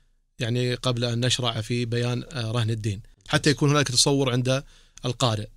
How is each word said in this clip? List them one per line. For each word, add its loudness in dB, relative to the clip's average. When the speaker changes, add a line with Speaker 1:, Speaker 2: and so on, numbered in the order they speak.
Speaker 1:
يعني -2
قبل -2
أن -2
نشرع 0
في -2
بيان، -2
آه، -4
رهن 0
الدين، -2
حتى 2
Speaker 2:
ممتاز. 4
Speaker 1:
يكون 2
هناك 4
تصور 2
عند 0
القارئ. 0